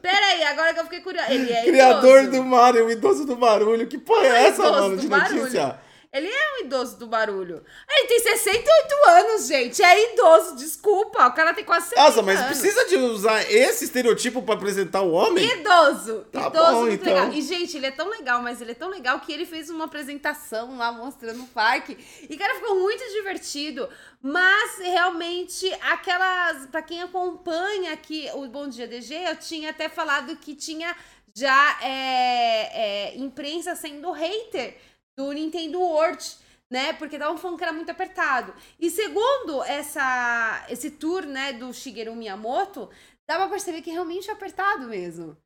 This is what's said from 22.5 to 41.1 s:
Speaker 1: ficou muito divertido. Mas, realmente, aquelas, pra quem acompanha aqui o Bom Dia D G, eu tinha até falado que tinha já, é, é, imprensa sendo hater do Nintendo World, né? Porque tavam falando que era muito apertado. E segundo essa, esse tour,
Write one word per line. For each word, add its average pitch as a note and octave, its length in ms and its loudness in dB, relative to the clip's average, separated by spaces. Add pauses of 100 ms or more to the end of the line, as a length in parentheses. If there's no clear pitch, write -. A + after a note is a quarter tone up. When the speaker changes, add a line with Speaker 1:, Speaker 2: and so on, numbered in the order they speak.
Speaker 1:
ficou G4 220 -4
muito G#4+ 360 -2
divertido. D4+ 720 -8 (340)
Mas, F#4 580 0
realmente, F4+ 1000 -4
aquelas, E4+ 840 -2
pra D#4 160 -8
quem E4+ 200 -12
acompanha F4+ 920 -6
aqui D4+ 400 -12
o C#4 160 -10
Bom C#4+ 180 -12
Dia A#3 180 -12
D A#3+ 140 -14
G, A#3 160 -14
eu E4 220 -6
tinha D#4 320 -12
até D#4 180 -8
falado D4+ 480 -6
que - 200 -18
tinha E4 380 -10 (400)
já, C4+ 480 2
é, A#3+ 1300 -2
é, - 40 -14
imprensa D4+ 600 -10
sendo D4+ 340 -12
hater E4 640 -8 (500)
do C#4+ 60 -6
Nintendo D#4+ 480 -8
World, E4 580 -2 (340)
né? C#4 220 -4
Porque D4 260 -12
tavam D#4 180 -4
falando F4 200 -10
que F4+ 60 -8
era E4 100 -6
muito E4 180 -10
apertado. D4+ 600 -6 (260)
E E4 100 -2
segundo G4+ 760 -2
essa, B3 1080 -4
esse B3 220 -10
tour, E4+ 340 -6